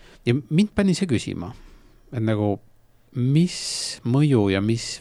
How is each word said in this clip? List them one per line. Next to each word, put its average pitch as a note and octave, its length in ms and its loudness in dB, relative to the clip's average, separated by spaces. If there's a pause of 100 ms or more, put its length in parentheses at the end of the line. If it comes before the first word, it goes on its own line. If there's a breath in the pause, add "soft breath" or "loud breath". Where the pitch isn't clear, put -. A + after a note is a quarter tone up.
(260 loud breath)
Ja A#2+ 100 2
mind E3 380 0
pani G3 220 2
see G3 120 -2
küsima, F#2+ 440 -4 (640 soft breath)
et A2 100 -4
nagu, G#2+ 300 0 (600)
mis C#3 420 0 (540)
mõju C3 400 4
ja F#2+ 140 2
mis A2+ 200 -2 (160)